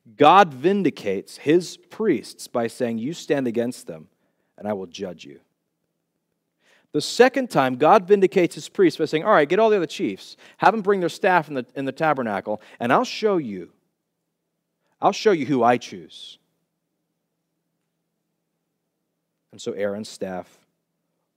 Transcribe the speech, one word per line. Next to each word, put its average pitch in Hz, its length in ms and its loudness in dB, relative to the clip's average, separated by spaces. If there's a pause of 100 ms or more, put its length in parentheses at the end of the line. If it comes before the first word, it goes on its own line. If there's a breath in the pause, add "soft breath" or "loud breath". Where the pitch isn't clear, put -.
(180)
God 165 360 6
vindicates 135 840 -4
his 165 400 0
priests - 680 -4
by 117 200 -4
saying, 117 320 -6
"You 131 140 -6
stand 139 340 -4
against 117 400 -4
them, 80 200 -18 (480)
and 98 120 -10
I 107 60 -4
will 95 140 -8
judge 87 380 -14
you." 69 140 -20 (1500)
The 147 100 -2
second 262 480 2
time, 131 280 0
God 175 300 4
vindicates 190 460 2
his - 160 -16
priests 175 300 0
by 160 60 -2
saying, 156 180 -4
"All 214 80 0
right, 151 180 4
get 180 80 2
all 220 140 4
the 208 60 2
other 165 100 -2
chiefs, - 500 -8 (200 soft breath)
have 180 160 4
them 220 100 -6
bring 196 160 0
their 170 100 -2
staff 180 380 0
in 151 80 -12
the, 123 180 -4
in 139 120 -8
the 135 60 -4
tabernacle, 117 680 -4 (180 soft breath)
and 120 140 0
I'll 214 100 2
show 214 340 -2
you. 101 340 -8 (1300)
I'll 170 120 2
show 214 200 0
you 151 140 -2
who 123 180 0
I 120 140 4
choose." - 600 -18 (3250)
And 110 100 -20
so 117 100 -8
Aaron's 101 380 -6
staff 92 500 -12 (760)